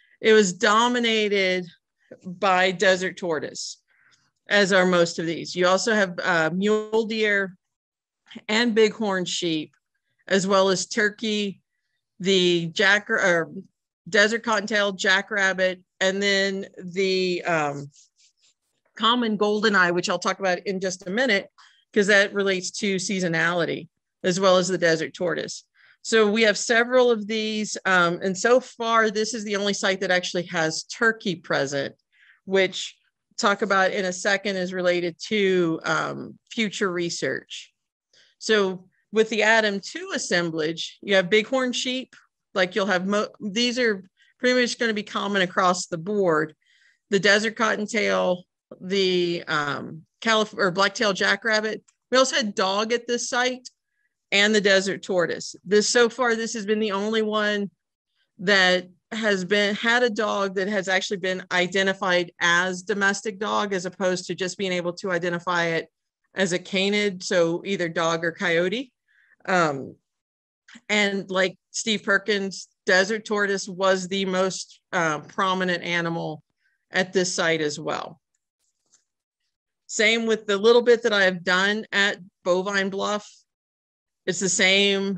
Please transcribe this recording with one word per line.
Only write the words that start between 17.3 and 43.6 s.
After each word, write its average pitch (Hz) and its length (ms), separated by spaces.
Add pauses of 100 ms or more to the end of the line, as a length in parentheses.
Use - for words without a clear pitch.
um, 143 480 (1040)
common 226 420
goldeneye, 202 560
which 175 160
I'll 180 80
talk 185 220
about 180 260
in 185 140
just 185 260
a 180 60
minute, 220 380 (440)
'cause 202 140
that 202 260
relates 196 380
to 202 240
seasonality, 170 920 (360)
as 185 160
well 185 180
as 180 100
the 185 100
desert 165 360
tortoise. - 500 (380)
So 220 280
we 220 140
have 208 140
several 247 540
of 208 160
these, 214 580
um, 175 380
and 190 140
so 240 220
far, 226 520
this 214 220
is 220 100
the 208 140
only 202 160
site 190 260
that 190 120
actually 180 320
has 165 400
turkey 220 520
present, 139 600 (500)
which 190 520 (400)
talk 202 240
about 190 300
in 202 140
a 180 80
second 196 420
is 185 180
related 175 540
to, 185 560
um, 147 560 (100)
future 208 420
research. 170 840 (680)
So 190 480 (240)
with 220 180
the 208 140
Adam 214 360
two 370 360
assemblage, 165 840
you 196 140
have 185 140
bighorn 240 440
sheep, 254 420 (380)
like 180 200
you'll 202 120
have, 185 200
mo-, 202 360
these 233 360